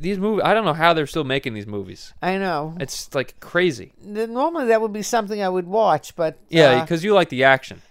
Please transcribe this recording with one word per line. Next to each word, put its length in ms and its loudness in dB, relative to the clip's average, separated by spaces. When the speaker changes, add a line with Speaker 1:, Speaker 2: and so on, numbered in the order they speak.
Speaker 1:
these 180 -4
movies, 240 -2
I 120 4
don't 100 2
know 80 2
how 220 2
they're 120 -2
still 180 -4
making 280 -4
these 140 -10
movies. 560 -10
Speaker 2:
I 160 -2
know. 420 -4
Speaker 1:
It's, 340 -10
like, 260 -4
crazy. 520 -2
Speaker 2:
The, 240 -6
normally 420 -2
that 120 6
would 140 -2
be 80 -6
something 400 -2
I 80 0
would 160 -4
watch, 500 0
but, 220 -2
Speaker 1:
Yeah, 320 6
Speaker 2:
uh, 60 -4
Speaker 1:
'cause 180 -2
you 80 2
like 160 4
the 160 0
action. 460 2